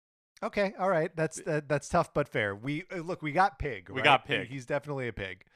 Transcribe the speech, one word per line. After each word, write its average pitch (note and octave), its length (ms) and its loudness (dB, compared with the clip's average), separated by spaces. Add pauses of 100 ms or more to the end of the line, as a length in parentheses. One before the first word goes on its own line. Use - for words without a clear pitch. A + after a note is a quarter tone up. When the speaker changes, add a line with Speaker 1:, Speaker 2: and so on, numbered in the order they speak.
(420)
Speaker 1:
Okay, G#3 360 0
all F#3+ 120 2
right. E3+ 260 2
That's, D#3+ 300 -2
uh, D3+ 200 0
that's C#3+ 220 -2
tough - 240 0
but D3 160 0
fair. G#2 260 0
We, C#3+ 300 -6 (100)
uh, F3+ 40 -6
look, E3 240 -8
we D3 100 -4
got F#3+ 260 4
pig, G#2 300 -6
Speaker 2:
We - 80 -6
Speaker 1:
right? C3 80 0
Speaker 2:
got C#3 220 6
Speaker 1:
He, C#3+ 100 -2
Speaker 2:
pig. G2+ 120 -2
Speaker 1:
he's B2+ 180 -10
definitely C#3 420 -4
a A2 60 -8
pig. F#2+ 420 -10